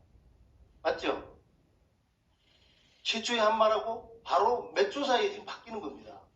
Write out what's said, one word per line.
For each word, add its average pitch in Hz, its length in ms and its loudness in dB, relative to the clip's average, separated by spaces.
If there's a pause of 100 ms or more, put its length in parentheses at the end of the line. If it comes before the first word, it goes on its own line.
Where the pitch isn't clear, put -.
(840)
맞죠? - 560 -4 (1700)
최초의 226 360 -2
한 214 160 4
말하고 220 640 0
바로 226 520 2
몇 196 160 2
초 285 120 -4
사이에 233 280 2
지금 - 160 -12
바뀌는 - 340 -12
겁니다. - 400 -14 (160)